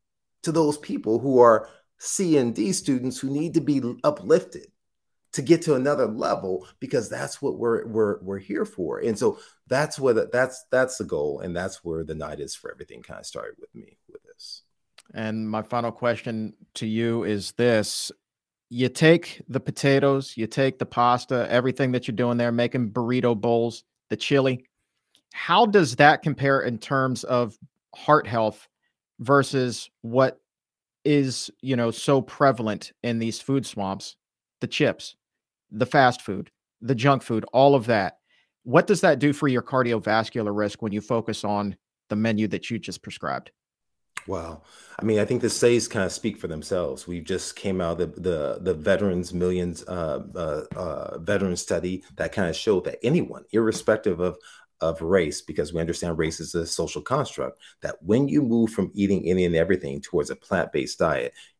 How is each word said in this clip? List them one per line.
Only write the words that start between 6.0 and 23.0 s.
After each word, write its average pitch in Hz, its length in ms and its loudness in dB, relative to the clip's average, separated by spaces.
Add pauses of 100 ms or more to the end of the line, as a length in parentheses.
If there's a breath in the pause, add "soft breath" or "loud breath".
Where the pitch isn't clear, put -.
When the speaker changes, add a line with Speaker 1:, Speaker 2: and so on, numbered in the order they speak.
Speaker 1:
level, 95 600 -4 (120)
because 131 300 -4
that's 127 320 -8
what 139 160 -4
we're, 113 300 -2
we're, 107 340 0
we're 98 180 -8
here - 280 -4
for. 76 320 -6
And 107 200 -2
so 110 200 0 (300 loud breath)
that's 147 300 -2
what, 123 340 2
that's, 131 380 -2
that's 127 280 0
the 107 60 -4
goal. 73 360 -4
And 87 160 -8
that's 92 280 -8
where 82 200 -6
the 78 120 -10
Night 76 240 -10
is 69 140 -10
for - 160 -16
Everything - 320 -18
kinda - 220 -18
started 55 360 -14
with - 140 -20
me 55 220 -20 (160)
with - 120 -20
this. - 380 -20 (520)
Speaker 2:
And 110 340 -6
my 110 140 -4
final 117 300 -4
question 117 600 -4 (220)
to 117 120 -8
you 113 360 0
is 101 300 -4
this. 117 600 0 (560)
You 123 220 0
take 160 580 4
the 127 120 -2
potatoes, 139 760 2
you 113 120 -4
take 131 300 0
the - 80 -2
pasta, 123 640 2
everything 127 440 0
that 123 160 -2
you're 113 80 -4
doing 120 200 0
there, 120 160 0
making 120 380 0
burrito 120 500 0